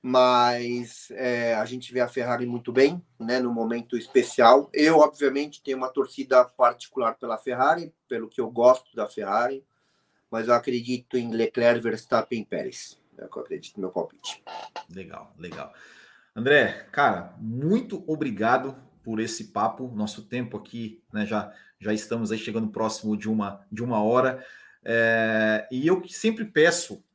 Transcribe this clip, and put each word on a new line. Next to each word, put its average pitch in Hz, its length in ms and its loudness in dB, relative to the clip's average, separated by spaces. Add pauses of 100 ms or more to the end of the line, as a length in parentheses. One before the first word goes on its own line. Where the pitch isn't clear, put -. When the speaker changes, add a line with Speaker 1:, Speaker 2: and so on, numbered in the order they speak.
Speaker 1:
mas, 123 1080 2
é, 120 440 -2
a 107 100 -2
gente 123 280 -12
vê 123 80 -2
a 123 80 0
Ferrari 123 380 -4
muito 120 260 -6
bem, 147 300 4 (160)
né, 120 220 -2
no 123 120 -2
momento 117 440 -4
especial. 120 760 4
Eu, 156 260 4
obviamente, 143 640 2
tenho 135 140 -6
uma 131 140 -6
torcida 127 540 2
particular 120 720 0
pela 117 220 -6
Ferrari, 147 560 0 (160)
pelo 113 200 -6
que - 120 -10
eu 113 80 -4
gosto 120 480 4
da 110 120 -4
Ferrari, 117 540 -4 (680)
mas 113 160 -4
eu 120 80 6
acredito 123 600 -2
em 120 160 -2
Leclerc, 117 480 2
Verstappen 113 600 -2
e 101 40 -10
Pérez. - 560 -10 (180)
É - 60 -16
o - 40 -18
que - 100 -14
eu - 40 -10
acredito - 340 -12
no 101 60 -8
meu 92 80 -6
palpite. - 520 -10 (460)
Speaker 2:
Legal, - 480 -18
legal. 82 380 -14 (640)
André, 120 560 2
cara, 110 460 0
muito 147 680 -4
obrigado 131 680 -2 (260)
por 110 160 -6
esse 110 260 -6
papo. 117 440 -4
Nosso 107 340 -6
tempo 120 340 -8
aqui, 110 460 -12 (100)
né, 104 140 -2
já, 104 260 -4 (280)
já 107 120 -4
estamos 110 380 -4
aí 110 80 -4
chegando 110 300 -6
próximo 107 480 -4
de 104 120 -6
uma, 101 440 -4
de 110 100 -8
uma 117 200 0
hora. 127 420 2 (400)
É, 110 880 2
e 131 140 -2
eu 180 140 2
que - 140 -16
sempre 220 300 -2
peço 160 580 2 (120)